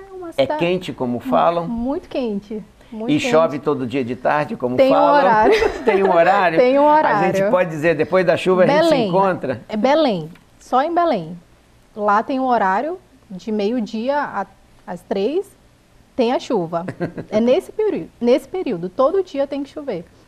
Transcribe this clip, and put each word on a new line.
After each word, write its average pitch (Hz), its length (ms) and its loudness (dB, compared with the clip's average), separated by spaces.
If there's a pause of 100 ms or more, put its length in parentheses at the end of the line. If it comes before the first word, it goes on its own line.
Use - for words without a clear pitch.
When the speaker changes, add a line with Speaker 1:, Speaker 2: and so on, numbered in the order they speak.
Speaker 1:
é 381 40 -20
uma 370 180 -14
Speaker 2:
É - 20 -12
Speaker 1:
cidade - 260 -2
Speaker 2:
quente, 180 340 -2
como 123 220 -6
Speaker 1:
mu-, 117 60 -6
Speaker 2:
falam? 170 480 0
Speaker 1:
muito 247 400 -6
quente. 220 540 -6 (280)
Muito 220 220 -6
Speaker 2:
E 151 80 2
Speaker 1:
quente. 247 100 -4
Speaker 2:
chove 156 300 2
todo 131 260 -4
dia 127 180 -4
de 117 120 -8
tarde, 147 400 -2
como 127 200 -4
Speaker 1:
Tem 262 140 4
um - 40 2
Speaker 2:
falam? 294 260 4
Speaker 1:
horário. 226 340 4 (160)
Speaker 2:
<laughs> 330 140 -10
Tem 196 180 2
um 190 100 2
horário? 175 460 4
Speaker 1:
Tem 254 200 4
um 294 100 4
Speaker 2:
A 302 80 6 (280)
gente 185 120 0
Speaker 1:
horário. 196 140 0
Speaker 2:
pode 180 200 2
dizer, 160 240 0
depois 175 320 0
da 170 100 4
chuva 180 280 2
a - 20 6
gente 302 180 4
se 339 60 4
Speaker 1:
Belém. 254 180 2
Speaker 2:
encontra? 175 600 0
Speaker 1:
É 220 80 -6
Belém. 233 520 2 (300)
Só 247 240 0
em 339 100 -4
Belém. 220 460 -2 (560)
Lá 208 280 0
tem 262 180 -4
um 262 60 -2
horário 240 520 0 (320)
de 208 220 -10
meio-dia 226 680 -2
a-, 196 280 -6 (380)
às 185 180 -12
três, 233 440 -2 (680)
tem 240 160 2
a 302 80 2
chuva. 170 440 -4 (220)
Speaker 2:
<laughs> - 240 -12
Speaker 1:
É 214 100 0
nesse 262 300 2
período, 349 400 -4 (100)
nesse 240 280 2
período, 262 400 -6
todo 349 340 0
dia 277 240 -4
tem 285 160 -6
que 277 80 -12
chover, 233 340 -10 (240)